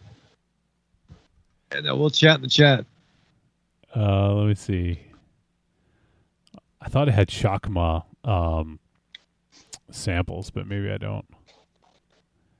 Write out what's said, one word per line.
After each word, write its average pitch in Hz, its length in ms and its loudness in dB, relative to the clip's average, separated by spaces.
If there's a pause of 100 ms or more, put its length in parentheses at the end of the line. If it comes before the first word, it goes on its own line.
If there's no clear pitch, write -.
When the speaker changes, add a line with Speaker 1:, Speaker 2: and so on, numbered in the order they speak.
(1700)
Speaker 1:
yeah, 143 100 -6
no, 143 120 -4
we'll 147 160 0
chat 156 240 6
in 135 80 -4
the 131 60 -8
chat. 143 360 4 (1080)
Speaker 2:
Uh, 101 400 2
let 104 140 2
me 104 80 2
see. 87 420 -4 (1800)
I - 80 -12
thought 139 180 2
it 131 60 2
had 98 160 4
Shakma, 87 720 -2 (220)
um, 80 560 -2 (1120)
samples, 90 580 -6
but 101 160 -10
maybe 101 240 -6
I 98 80 -6
don't. 104 260 -8 (1400)